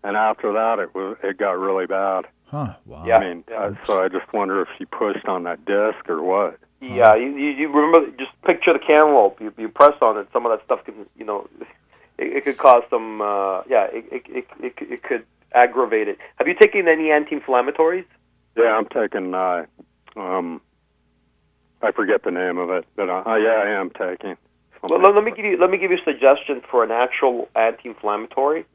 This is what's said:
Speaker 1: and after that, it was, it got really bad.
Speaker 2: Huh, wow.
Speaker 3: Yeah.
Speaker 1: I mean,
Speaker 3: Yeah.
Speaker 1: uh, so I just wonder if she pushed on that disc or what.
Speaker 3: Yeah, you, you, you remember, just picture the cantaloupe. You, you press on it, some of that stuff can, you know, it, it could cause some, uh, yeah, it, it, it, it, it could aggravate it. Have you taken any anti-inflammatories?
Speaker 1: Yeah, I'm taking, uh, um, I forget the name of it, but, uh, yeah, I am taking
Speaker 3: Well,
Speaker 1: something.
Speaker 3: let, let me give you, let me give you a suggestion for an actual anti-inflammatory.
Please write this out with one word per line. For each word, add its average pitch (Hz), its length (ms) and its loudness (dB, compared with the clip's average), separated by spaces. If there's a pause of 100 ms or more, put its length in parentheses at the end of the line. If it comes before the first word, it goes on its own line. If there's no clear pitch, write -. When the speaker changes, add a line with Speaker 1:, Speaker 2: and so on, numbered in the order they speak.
Speaker 1:
and 104 140 -4
after 110 360 -2
that, 110 260 0
it 90 160 -8
was, 98 260 -8
it 98 160 -6
got 95 220 -2
really 95 260 -2
bad. 95 400 -4 (200)
Speaker 2:
Huh, 139 280 -10 (140)
wow. 80 180 -20
Speaker 3:
Yeah. 113 120 4
Speaker 1:
I - 20 8
mean, 87 280 -6
Speaker 3:
Yeah. 113 180 -10
Speaker 1:
uh, 101 100 -8 (100)
so 98 160 0
I 95 60 0
just 92 260 -8
wonder 98 300 -2
if - 60 -8 (100)
she 98 60 -12
pushed 104 420 -6
on 92 160 -6
that 87 220 -8
disc 104 440 -2
or 80 140 -4
what. 92 340 -2 (240)
Speaker 3:
Yeah, 123 320 6
you, 131 220 0
you, 143 140 -4
you 143 180 -4
remember, 147 500 4
just 131 140 -10 (120)
picture 180 280 2
the - 80 2
cantaloupe. 147 600 4
You, 107 160 -10
you 110 100 -8
press 143 340 4
on 110 160 2
it, 98 140 -10
some 120 140 -4
of 117 80 0
that 107 100 -4
stuff - 220 -6
can, 104 200 -18 (120)
you 110 80 -14
know, 104 240 -8 (680)
it, - 200 -6
it 139 80 -6
could 139 120 -4
cause 123 320 8
some, 110 300 -6
uh, 98 500 -4
yeah, 113 220 2
it, 117 180 -10
it, - 200 -12
it, 123 180 -10 (140)
it, 127 180 -8
it 147 240 -12
could 117 220 -6 (260)
aggravate 120 560 2
it. 98 100 -6 (200)
Have - 100 -2
you 175 60 -2
taken 196 340 4
any 156 240 2
anti-inflammatories? 151 920 0 (500)
Speaker 1:
Yeah, 113 220 2
I'm 107 80 -2
taking, 98 480 -4
uh, 92 320 -2 (500)
um, 92 460 -6 (1200)
I 107 100 0
forget 101 320 0
the 95 80 -4
name 90 260 -4
of 90 120 -6
it, 92 160 -4 (100)
but, 98 140 -4
uh, 92 260 -4
yeah, 110 300 2
I - 60 -4
am 95 180 -6
taking 92 480 -10 (440)
Speaker 3:
Well, - 100 -6
Speaker 1:
something. 165 100 2
Speaker 3:
let, 202 140 8
let 208 100 6
me 233 60 -2
give 220 120 -10
you, 202 140 -2
let 180 120 4
me 190 80 0
give 180 140 -2
you 180 60 2
a 180 80 -8
suggestion 135 560 2 (100)
for 120 140 4
an 110 60 -6
actual 123 680 -2
anti-inflammatory. 113 1160 -4